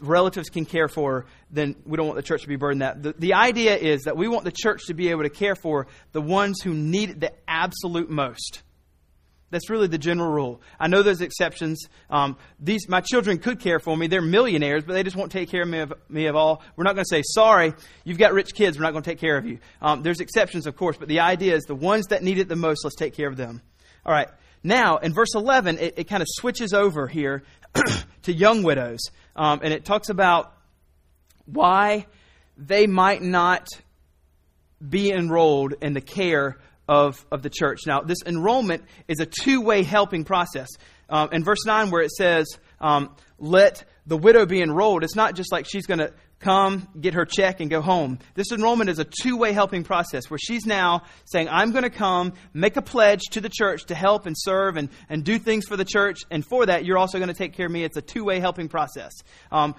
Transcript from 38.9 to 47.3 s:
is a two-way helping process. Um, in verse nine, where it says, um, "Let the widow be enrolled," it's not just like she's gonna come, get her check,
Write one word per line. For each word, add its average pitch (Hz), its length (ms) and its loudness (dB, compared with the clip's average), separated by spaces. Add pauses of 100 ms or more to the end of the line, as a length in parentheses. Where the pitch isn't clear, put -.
is 156 120 -4
a 160 60 -2
two-way 226 560 2
helping 185 420 0
process. 170 440 -2 (420)
Um, 156 220 2
in 160 120 0
verse 202 220 0
nine, 214 240 2
where 170 100 2
it 151 100 0
says, 170 360 2 (340)
um, 147 340 0 (240)
"Let 185 460 4 (220)
the 160 100 -2
widow 214 300 8
be 180 160 0
enrolled," 170 420 2
it's 160 100 -6
not 214 200 0
just 175 180 -8
like 165 180 -2
she's 196 140 -6
gonna 165 280 -2 (260)
come, 190 500 2 (100)
get 170 140 -2
her 165 140 0
check, 185 340 0